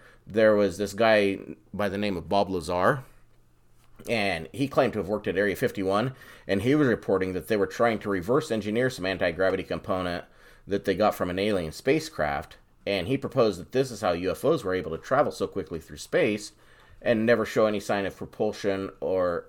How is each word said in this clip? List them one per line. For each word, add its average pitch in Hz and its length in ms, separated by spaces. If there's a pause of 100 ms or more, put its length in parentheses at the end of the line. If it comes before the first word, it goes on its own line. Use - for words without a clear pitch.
(260)
there 107 280
was 101 240
this 101 160
guy 104 440 (360)
by 101 140
the 95 100
name 101 180
of 80 120
Bob 101 200
Lazar, 92 540 (1040)
and 98 440
he 135 160
claimed 135 260
to 107 60
have 85 80
worked - 180
at 90 100
Area 98 200
fifty-one, 104 580 (320)
and 98 160
he 127 120
was 151 140
reporting 92 460
that 90 140
they 110 80
were 98 100
trying 113 320
to 107 100
reverse 101 420
engineer 110 380
some 107 160
anti-gravity 92 600
component 90 600 (420)
that 98 180
they 98 100
got 101 200
from 90 140
an 90 100
alien 95 340
spacecraft, 80 840 (300)
and 98 220
he 135 100
proposed 113 420
that - 120
this 131 180
is 110 100
how 95 120
U 87 180
F - 140
Os 151 200
were 92 100
able 80 180
to 80 60
travel - 340
so - 140
quickly 87 340
through 73 180
space 135 540 (500)
and 113 240
never 113 200
show 113 200
any 104 140
sign 101 260
of 90 100
propulsion 98 760 (100)
or, 90 480